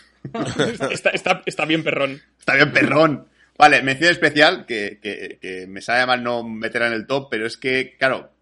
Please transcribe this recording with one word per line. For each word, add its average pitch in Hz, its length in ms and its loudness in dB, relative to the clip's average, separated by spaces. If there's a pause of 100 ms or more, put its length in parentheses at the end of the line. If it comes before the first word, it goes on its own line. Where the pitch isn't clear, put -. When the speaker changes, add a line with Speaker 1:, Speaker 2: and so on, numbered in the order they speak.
(320)
Speaker 1:
<laughs> 131 580 -4
Está, - 200 -2
está, 185 360 -2
está 165 180 -6
bien 156 200 -2
perrón. 139 360 -4 (200)
Speaker 2:
Está 135 160 0
bien 143 160 4
perrón. 143 560 2 (280)
Vale, 139 260 6
mención 135 280 2
especial, 165 560 2
que, 104 340 -6
que, 98 400 -12
que 92 280 -12
me 98 120 -14
sabe 123 260 0
mal 123 180 0
no 120 180 -4
meterla 113 460 -4
en 117 60 -4
el 110 120 -6
top, 135 240 -4
pero 110 160 -4
es 117 100 -10
que, 131 400 -4
claro, 123 460 -2